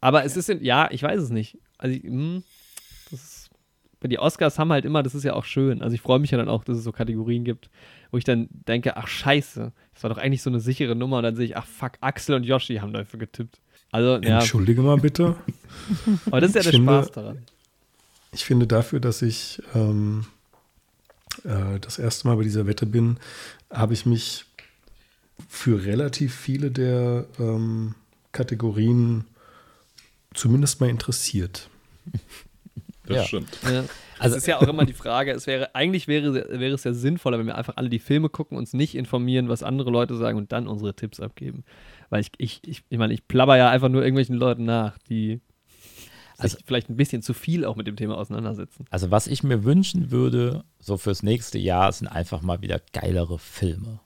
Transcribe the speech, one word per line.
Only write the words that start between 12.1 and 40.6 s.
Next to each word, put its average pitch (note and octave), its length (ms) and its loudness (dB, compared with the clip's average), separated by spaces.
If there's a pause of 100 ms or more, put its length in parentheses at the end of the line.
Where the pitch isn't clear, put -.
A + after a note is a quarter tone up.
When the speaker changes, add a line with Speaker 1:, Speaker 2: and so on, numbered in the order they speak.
Speaker 1:
und B2+ 80 0
Yoshi B2+ 320 0
haben G2+ 180 -6
dafür G#2+ 260 -10
getippt." A#2 400 -12 (320)
Also, B2 260 4
ja. A2+ 240 4
Speaker 2:
Entschuldige A#2 420 4
mal C#3+ 140 6
bitte. E3+ 380 4 (460)
Speaker 1:
<laughs> G3+ 460 0
Aber C3+ 140 2
das F3+ 100 6
ist G#3 40 2
ja G#3+ 60 4
Speaker 2:
Ich E3+ 60 2
Speaker 1:
der D#3+ 60 4
Speaker 2:
finde, B2+ 200 6
Speaker 1:
Spaß C#3 200 2
daran. G#2+ 240 -10 (960)
Speaker 2:
ich - 140 -8
finde A#2+ 220 4
dafür, A#2 320 2
dass B2 240 0
ich, - 360 -4 (140)
ähm, G#2+ 540 0 (1160)
äh, G2 360 -2
das - 160 -12
erste A#2 300 -2
Mal A#2+ 100 4
bei A2 60 2
dieser G#2+ 240 0
Wette G#2+ 180 0
bin, A#2 320 2 (540)
habe A#2 240 0
ich - 100 -4
mich - 400 0 (1040)
für G#2+ 340 0
relativ B2+ 520 -2
viele C#3 340 -4
der, B2 560 0 (140)
ähm, A2+ 560 -2 (360)
Kategorien A#2 960 2 (1080)
zumindest C3+ 480 2
mal B2+ 80 2
interessiert. - 800 -4 (1400)
Speaker 3:
Das - 120 0
Speaker 4:
Ja. A2+ 80 2
Speaker 3:
stimmt. - 380 -6
Speaker 1:
Ja. B2+ 200 0 (340)
Speaker 4:
Also A#2+ 180 2
Speaker 1:
Es B2+ 80 -4
ist - 40 -2
ja E3 100 2
auch C3+ 100 6
immer D3 180 4
die C3 80 -2
Frage, C3 380 -2
es B2+ 140 -6
wäre, C3+ 300 -4
eigentlich E3+ 320 0
wäre, D3 260 2 (260)
wäre C3 140 -2
es C3+ 100 -4
ja B2 100 -2
sinnvoller, B2+ 440 0
wenn A2+ 80 -2
wir A2+ 120 -4
einfach - 200 -8
alle B2 120 -2
die A#2 100 0
Filme D3+ 300 2
gucken, - 280 -8
uns A#2+ 160 -8
nicht C3+ 220 -2
informieren, B2+ 540 0
was A#2 140 -2
andere C3 280 -2
Leute A#2+ 260 2
sagen A2+ 200 0
und G#2 140 -6
dann A#2 160 -4